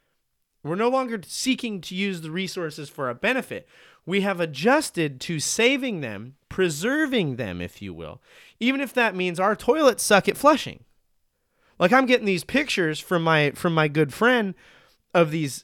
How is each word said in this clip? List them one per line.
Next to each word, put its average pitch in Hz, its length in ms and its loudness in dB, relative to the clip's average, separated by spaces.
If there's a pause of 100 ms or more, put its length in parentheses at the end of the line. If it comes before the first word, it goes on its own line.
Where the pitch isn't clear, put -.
(640)
We're 151 120 -6
no 226 140 0
longer 254 360 -2
seeking 226 560 -4
to 185 140 -12
use 190 260 -2
the 156 100 -10
resources 165 580 -6
for 135 180 -6
our 120 60 -2
benefit. 208 540 -4 (380)
We 190 160 0
have 190 180 0
adjusted 160 840 0
to 165 180 -4
saving 240 640 0
them, 113 340 -10 (140)
preserving 185 840 0
them, 95 260 -6
if - 200 -10
you 95 120 -10
will, 80 280 -14 (380)
even 269 220 0
if 269 120 -6
that 220 220 2
means 180 240 -4
our 202 160 2
toilets 285 480 2
suck 196 240 4
at 180 80 0
flushing. - 480 2 (920)
Like, 185 160 2
I'm 262 140 6
getting 233 180 2
these 185 180 0
pictures 185 560 0
from 170 240 0
my, 151 280 4
from 175 220 -2
my 156 140 4
good 147 260 0
friend 220 420 2 (580)
of 170 180 4
these, 156 320 -4